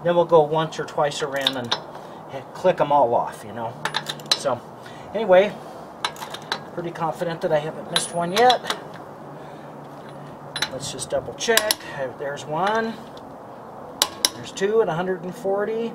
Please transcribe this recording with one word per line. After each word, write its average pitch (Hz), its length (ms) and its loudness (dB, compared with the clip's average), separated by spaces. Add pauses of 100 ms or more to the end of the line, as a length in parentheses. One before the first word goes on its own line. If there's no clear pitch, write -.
Then 175 120 4
we'll 170 100 8
go 165 160 10
once 156 360 2
or 151 60 -2
twice 147 380 0
around 135 340 0
and 120 220 -2 (760)
click 180 280 4
'em 202 100 4
all 120 240 8
off, - 300 -2
you 104 80 -10
know. 117 180 -4 (640)
So, - 240 0 (540)
anyway, 196 400 8 (1200)
pretty 170 180 -6
confident 165 500 -2
that 180 100 2
I 156 80 6
haven't 156 320 -6
missed - 220 -2
one 170 180 0
yet. 233 280 8 (2000)
Let's - 200 -6
just - 180 -8
double 123 240 -4
check. 214 400 4 (440)
There's 143 280 -6
one. 214 480 0 (1400)
There's - 180 -10
two 214 300 2
at 202 60 4
a 165 60 2
hundred 180 300 0
and 180 120 -8
forty. 214 600 -2